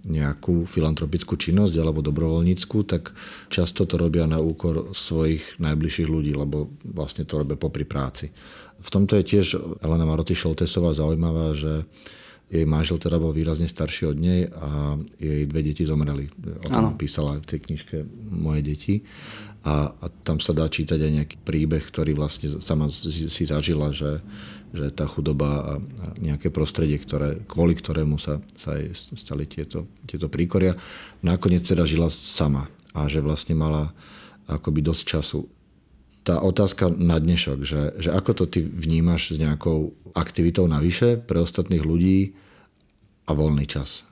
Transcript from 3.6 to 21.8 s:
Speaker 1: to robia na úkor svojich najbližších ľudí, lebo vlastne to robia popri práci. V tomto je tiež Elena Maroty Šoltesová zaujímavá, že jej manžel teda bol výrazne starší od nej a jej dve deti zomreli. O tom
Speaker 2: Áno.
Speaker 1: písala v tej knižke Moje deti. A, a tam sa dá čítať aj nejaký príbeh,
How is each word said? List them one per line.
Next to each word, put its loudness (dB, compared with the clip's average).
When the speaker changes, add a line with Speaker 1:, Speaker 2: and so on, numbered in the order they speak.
Speaker 1:
to 0
robia 2
na 2
úkor -2
svojich 0
najbližších 0
ľudí, 0
lebo -4
vlastne -6
to -2
robia -2
popri -4
práci. -6
V -12
tomto 4
je 4
tiež 4
Elena 2
Maroty 0
Šoltesová 0
zaujímavá, 0
že -4
jej 0
manžel 2
teda 0
bol 0
výrazne 0
starší -4
od 0
nej 4
a -4
jej -2
dve 0
deti -2
zomreli. 0
O -4
tom 2
Speaker 2:
Áno. -
Speaker 1:
písala -2
v -14
tej -4
knižke -6
Moje 0
deti. -2
A, 2
a -12
tam 0
sa 2
dá 4
čítať 0
aj 2
nejaký 0
príbeh, 2